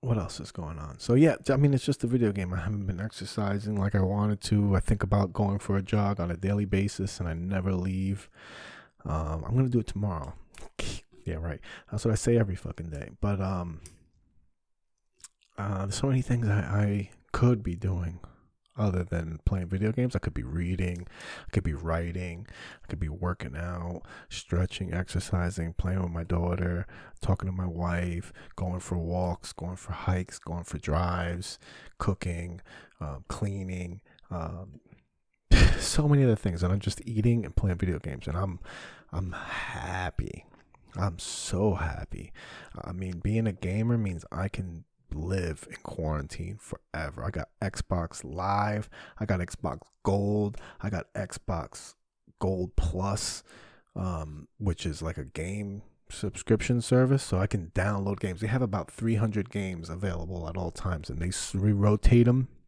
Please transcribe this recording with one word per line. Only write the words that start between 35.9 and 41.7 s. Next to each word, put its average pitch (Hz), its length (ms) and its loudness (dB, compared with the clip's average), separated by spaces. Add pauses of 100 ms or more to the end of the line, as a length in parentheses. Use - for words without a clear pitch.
many 143 160 8
other 120 140 8
things. 87 260 0
And 90 100 4
I'm 101 80 4
just - 260 -2
eating 113 380 4
and - 120 -2
playing 92 220 2
video 90 200 0
games, - 300 -8
and 76 80 -2
I'm, 92 240 -2 (500)
I'm 90 220 -4
happy. - 1120 -6 (540)
I'm 90 200 -2
so - 560 0